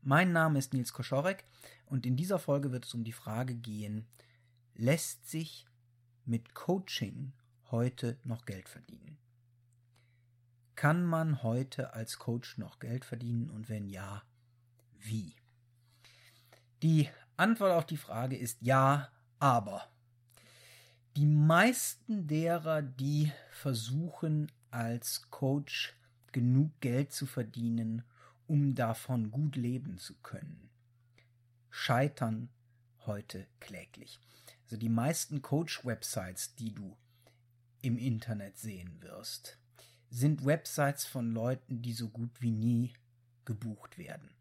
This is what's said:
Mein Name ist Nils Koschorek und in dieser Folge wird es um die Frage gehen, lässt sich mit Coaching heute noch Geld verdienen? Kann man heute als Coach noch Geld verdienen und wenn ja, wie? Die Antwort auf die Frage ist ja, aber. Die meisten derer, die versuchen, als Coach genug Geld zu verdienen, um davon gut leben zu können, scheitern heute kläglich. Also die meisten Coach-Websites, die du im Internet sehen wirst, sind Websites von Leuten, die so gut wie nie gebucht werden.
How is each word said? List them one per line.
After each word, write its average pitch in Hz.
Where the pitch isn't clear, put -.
Mein 165
Name 160
ist 135
Nils 127
Koschorek 151
und 131
in 127
dieser 180
Folge 143
wird 123
es -
um 117
die 113
Frage 120
gehen, 107
lässt -
sich -
mit 117
Coaching 135
heute 123
noch 117
Geld 95
verdienen? -
Kann 165
man 160
heute 123
als 113
Coach -
noch -
Geld 123
verdienen 120
und 110
wenn 107
ja, 98
wie? 110
Die 156
Antwort 202
auf 170
die 156
Frage 131
ist -
ja, 135
aber. 113
Die 143
meisten 170
derer, 160
die 143
versuchen, 147
als 120
Coach -
genug 131
Geld 135
zu -
verdienen, 117
um 143
davon 117
gut 135
leben 123
zu -
können, -
scheitern 123
heute 104
kläglich. -
Also 117
die 113
meisten 135
Coach-Websites, 120
die 113
du -
im 123
Internet 110
sehen 90
wirst, -
sind 139
Websites 143
von 120
Leuten, 120
die 120
so 113
gut 117
wie 117
nie 117
gebucht 107
werden. -